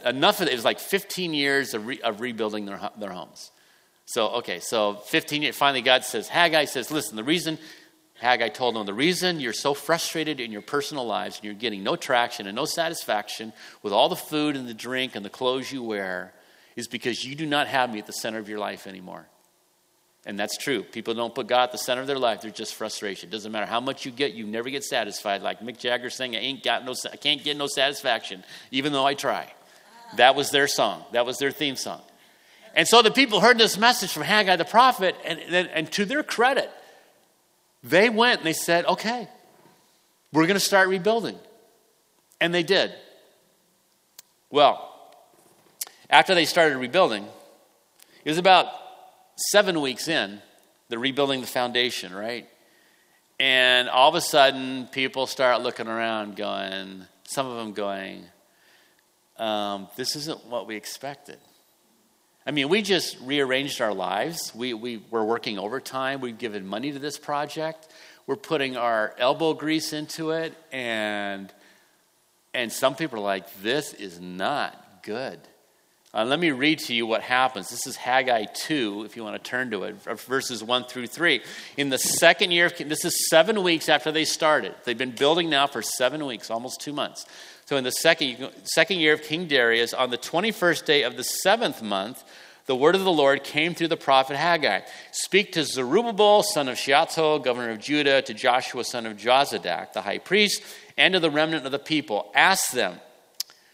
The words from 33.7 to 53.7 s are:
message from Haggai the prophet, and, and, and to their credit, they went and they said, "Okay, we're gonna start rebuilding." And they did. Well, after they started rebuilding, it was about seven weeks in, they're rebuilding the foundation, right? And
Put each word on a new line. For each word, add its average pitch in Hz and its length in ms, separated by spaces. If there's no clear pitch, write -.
message 226 340
from 151 120
Haggai 190 320
the 165 100
prophet, 220 500
and, 160 140
and, 180 280
and 156 240
to 208 140
their 277 180
credit, - 480
they 175 260
went 233 300
and 156 80
they 160 60
said, 170 320
"Okay, 208 420
we're 160 160
gonna 196 120
start 190 280
rebuilding." 190 500
And 170 140
they 175 100
did. 147 300
Well, 131 400
after 160 240
they 170 120
started 156 320
rebuilding, 127 500
it 143 60
was 156 80
about 180 300
seven 190 460
weeks 131 260
in, 104 340
they're 117 100
rebuilding 135 420
the 113 60
foundation, 120 640
right? 107 340
And 127 500